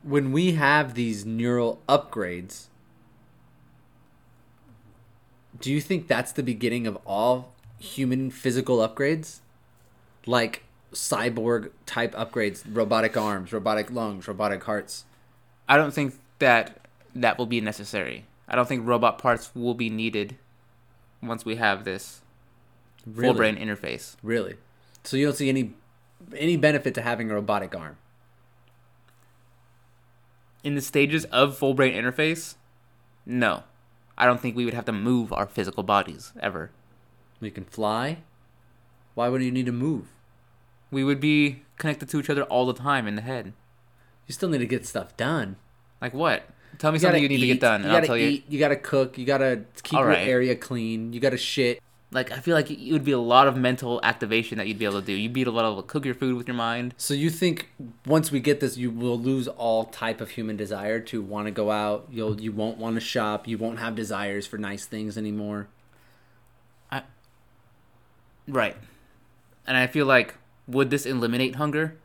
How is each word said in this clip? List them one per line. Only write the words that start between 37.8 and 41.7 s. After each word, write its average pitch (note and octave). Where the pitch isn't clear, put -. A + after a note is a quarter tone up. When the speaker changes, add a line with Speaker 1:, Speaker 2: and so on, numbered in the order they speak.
Speaker 1:
Why A#2+
would B2+
you B2+
need B2+
to A#2+
move? B2
Speaker 2:
We C3+
would C#3
be D3